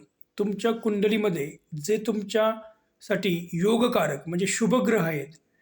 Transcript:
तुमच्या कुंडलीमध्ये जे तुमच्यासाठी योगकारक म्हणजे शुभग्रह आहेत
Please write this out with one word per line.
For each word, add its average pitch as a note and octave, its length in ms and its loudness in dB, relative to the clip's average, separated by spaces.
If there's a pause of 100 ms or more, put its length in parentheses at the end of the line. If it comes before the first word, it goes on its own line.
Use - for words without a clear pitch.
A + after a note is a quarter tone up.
(380)
तुमच्या G#3 320 0
कुंडलीमध्ये G#3 840 0 (320)
जे G#3+ 120 2 (100)
तुमच्यासाठी G#3 1500 -2
योगकारक F3+ 760 2
म्हणजे F3 180 -2
शुभग्रह G#3+ 580 2
आहेत D3 240 -4 (340)